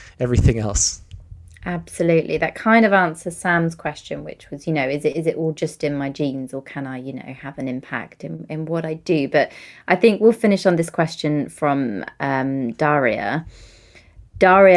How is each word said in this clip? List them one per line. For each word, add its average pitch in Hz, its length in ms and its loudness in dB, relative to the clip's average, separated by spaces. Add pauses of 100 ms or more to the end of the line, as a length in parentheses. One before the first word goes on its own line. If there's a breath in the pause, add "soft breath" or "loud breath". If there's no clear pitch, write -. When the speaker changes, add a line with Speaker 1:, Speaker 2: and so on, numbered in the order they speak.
(200 loud breath)
Speaker 1:
everything 123 400 2
else. 104 400 -4 (680)
Speaker 2:
Absolutely. 170 720 -2
That 160 180 -4
kind 226 300 4
of 202 60 2
answers 175 460 0
Sam's 170 360 0
question, 147 520 -10
which - 260 -18
was, 143 160 -12
you 165 60 -2
know, 143 120 0
is 147 200 -4
it, 147 100 0
is 165 100 -4
it 156 120 -2
all 160 160 -2
just - 320 -8
in 143 120 -2
my 139 120 -4
genes, 135 440 -6
or 135 80 -10
can 139 240 -10
I, 131 120 -10
you 131 160 -12
know, 131 80 -12
have 135 360 -16
an 131 120 -8
impact 127 560 -10
in, 165 240 -12
in 156 160 -8
what 160 200 -4
I 160 100 -8
do? 156 340 -2
But - 240 0 (340 loud breath)
I 185 80 2
think 202 240 4
we'll 220 140 6
finish 208 320 0
on 180 100 4
this 165 140 0
question 151 580 -2
from, 135 560 -2 (160)
um, 135 540 -2
Daria. 139 720 0 (960 soft breath)
Daria 190 380 8